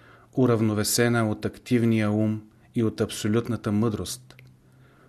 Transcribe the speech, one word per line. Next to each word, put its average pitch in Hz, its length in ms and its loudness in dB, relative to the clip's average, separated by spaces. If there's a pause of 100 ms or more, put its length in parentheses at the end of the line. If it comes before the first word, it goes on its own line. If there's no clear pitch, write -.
(320)
уравновесена 117 960 2
от 107 140 -6
активния 113 680 0
ум 107 320 0 (320)
и 117 100 0
от 107 160 -2
абсолютната 110 720 -2
мъдрост. 104 640 -4 (760)